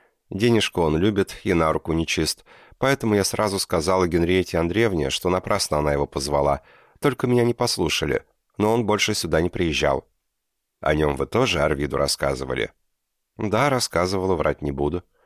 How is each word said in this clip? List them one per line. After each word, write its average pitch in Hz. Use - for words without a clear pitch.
Денежку 104
он 78
любит 98
и 90
на 80
руку 80
не 80
чист. -
Поэтому 131
я 101
сразу 101
сказала 90
Генриетте 87
Андреевне, 85
что 90
напрасно 92
она 76
его 71
позвала. 71
Только 131
меня 123
не 120
послушали. 80
Но 107
он 120
больше 104
сюда 80
не 87
приезжал». 73
«О 76
нём 76
вы 65
тоже 110
Арвиду 71
рассказывали?» 65
«Да, 110
рассказывала, 95
врать 73
не 71
буду». 73